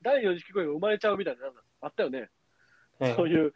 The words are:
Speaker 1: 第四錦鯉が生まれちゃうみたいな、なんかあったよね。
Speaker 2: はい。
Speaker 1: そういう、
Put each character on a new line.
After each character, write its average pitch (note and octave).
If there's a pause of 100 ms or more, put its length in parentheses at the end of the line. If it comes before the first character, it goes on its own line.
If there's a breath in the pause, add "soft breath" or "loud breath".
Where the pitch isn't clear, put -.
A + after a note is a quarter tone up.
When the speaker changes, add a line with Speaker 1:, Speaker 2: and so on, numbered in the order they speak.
Speaker 1:
第 C4
四 F#3
錦 F3
鯉 F#3
が D3
生 D3+
ま G#3
れ G#3
ち -
ゃ G#3
う F#3+
み G3
た D3+
い B2
な、 B2
な C3+
ん B2+
か A#2 (200)
あ C#3
っ -
た A3
よ D3
ね。 B2+ (720 soft breath)
Speaker 2:
は C3
い。 A#2
Speaker 1:
そ F3
う D#3+
い D#3+
う、 C#3+